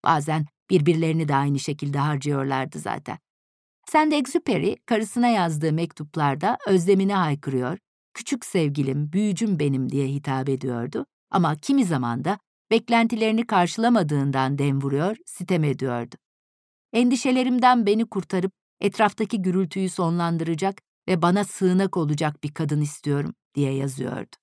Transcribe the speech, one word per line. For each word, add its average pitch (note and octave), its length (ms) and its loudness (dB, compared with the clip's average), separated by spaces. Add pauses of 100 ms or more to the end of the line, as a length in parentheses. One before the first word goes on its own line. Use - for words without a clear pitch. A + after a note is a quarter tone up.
Bazen D#3 420 0 (240)
birbirlerini D#3+ 580 2
de D3 80 0
aynı C#3+ 240 0
şekilde C#3+ 380 -4
harcıyorlardı C#3 800 -2
zaten. - 380 -8 (720)
Saint-Exupéry C#4+ 960 0
karısına A#3 420 0
yazdığı E3 460 2
mektuplarda D#3 840 -2 (100)
özlemini F#3+ 460 4
haykırıyor, C#3+ 640 -2 (360)
"Küçük - 320 -8
sevgilim, D3 680 -2
büyücüm G3+ 460 0
benim," C3+ 300 0
diye C#3 180 -2
hitap C#3 420 -4
ediyordu. C3 560 -4 (260)
Ama E3+ 240 2
kimi C#4 300 2
zaman C3 400 -2
da G3+ 140 -2 (320)
beklentilerini A3+ 760 2
karşılamadığından D3+ 1080 2
dem C#3 240 0
vuruyor, D3 440 -2
sitem F3 380 -2
ediyordu. B2+ 520 -2 (800)
"Endişelerimden B3 920 4
beni G#3+ 200 2
kurtarıp F#3+ 460 -2 (280)
etraftaki G#3 640 0
gürültüyü F#3 480 0
sonlandıracak E3+ 920 -2 (260)
ve F3 140 0
bana F3+ 220 4
sığınak F3+ 540 0
olacak D3+ 460 -2
bir D3 100 -6
kadın D3+ 280 -2
istiyorum," D3 520 -4 (220)
diye C#3 180 0
yazıyordu. C3+ 680 -6